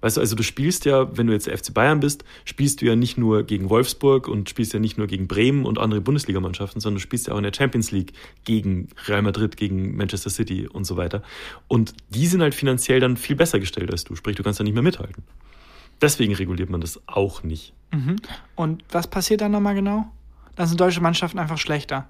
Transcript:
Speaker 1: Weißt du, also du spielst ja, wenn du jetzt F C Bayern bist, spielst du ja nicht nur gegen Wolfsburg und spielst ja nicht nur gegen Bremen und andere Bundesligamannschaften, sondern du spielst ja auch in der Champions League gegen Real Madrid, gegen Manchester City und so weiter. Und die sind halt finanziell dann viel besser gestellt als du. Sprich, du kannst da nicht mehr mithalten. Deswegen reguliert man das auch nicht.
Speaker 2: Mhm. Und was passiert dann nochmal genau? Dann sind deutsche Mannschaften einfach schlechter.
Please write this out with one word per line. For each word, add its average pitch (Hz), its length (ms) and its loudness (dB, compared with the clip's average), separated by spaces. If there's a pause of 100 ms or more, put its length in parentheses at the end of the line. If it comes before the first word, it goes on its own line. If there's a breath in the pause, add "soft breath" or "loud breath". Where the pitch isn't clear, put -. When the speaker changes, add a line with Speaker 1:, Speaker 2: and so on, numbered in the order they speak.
Speaker 1:
Weißt 113 160 2
du, - 20 2
also 110 160 2
du 110 60 0
spielst 147 420 0
ja, 135 320 4
wenn 117 100 2
du 113 60 4
jetzt 104 160 0
F - 140 -6
C - 100 -8
Bayern 143 280 4
bist, 143 220 -2 (220 loud breath)
spielst - 380 -2
du - 40 2
ja 117 80 6
nicht 120 220 2
nur 110 280 2
gegen 95 260 -2
Wolfsburg 131 580 4
und 104 220 -4
spielst - 240 -4
ja 107 40 0
nicht 110 200 -2
nur 107 80 -2
gegen 95 200 -4
Bremen 123 380 2
und 110 140 -2
andere 107 240 0
Bundesligamannschaften, 101 800 -2
sondern 104 140 -2
du 95 40 -4
spielst - 280 -6
ja - 40 -4
auch 107 60 -2
in 101 60 -2
der 101 120 -2
Champions 127 360 0
League 95 200 -2 (320 loud breath)
gegen 98 440 0 (180)
Real 104 160 0
Madrid, 104 340 0
gegen 95 400 -2
Manchester 101 320 -4
City 98 400 -4
und 98 160 -8
so 92 140 -4
weiter. 90 240 -4 (440 loud breath)
Und 113 280 2 (160)
die 123 160 2
sind 175 160 4
halt 147 120 2
finanziell 127 460 2
dann 127 160 2
viel 143 200 -2
besser 160 220 2
gestellt 92 320 -4
als - 140 -4
du. - 120 -12
Sprich, 104 200 -4
du 98 60 -6
kannst 104 180 -2
da 107 40 0
nicht 107 100 0
mehr 117 80 2
mithalten. - 420 -2 (760 soft breath)
Deswegen 123 320 4
reguliert 90 340 -2
man 87 140 -2
das 82 240 -8
auch 98 360 -2
nicht. 78 300 -8 (200)
Speaker 2:
Mhm. 151 240 0 (380 loud breath)
Und 160 360 -4
was 170 160 -2
passiert 208 340 0
dann 208 120 0
nochmal 202 220 2
genau? 202 300 0 (520 soft breath)
Dann 175 100 0
sind 165 120 2
deutsche 180 220 4
Mannschaften 170 380 0
einfach 160 200 -4
schlechter. 143 520 -4